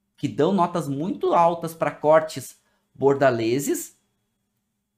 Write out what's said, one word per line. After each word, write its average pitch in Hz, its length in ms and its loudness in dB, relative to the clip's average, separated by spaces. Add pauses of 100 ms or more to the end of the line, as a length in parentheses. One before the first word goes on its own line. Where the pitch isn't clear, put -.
(160)
que - 100 -6
dão 139 260 0
notas 170 360 0
muito 175 460 -4
altas 170 400 0
pra 147 160 -4
cortes 156 680 0 (340)
bordaleses, 131 1040 0 (1000)